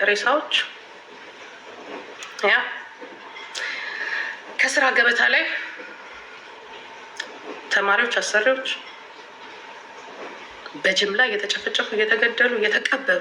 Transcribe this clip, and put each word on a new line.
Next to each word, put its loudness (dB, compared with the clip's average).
ሬሳዎች፣ 4
ያ 4
ከስራ 4
ገበታ 6
ላይ 6
ተማሪዎች፣ 4
አሰሪዎች 4
በጅምላ 2
እየተጨፈጨፉ፣ 0
እየተገደሉ፣ 4
እየተቀበሩ 2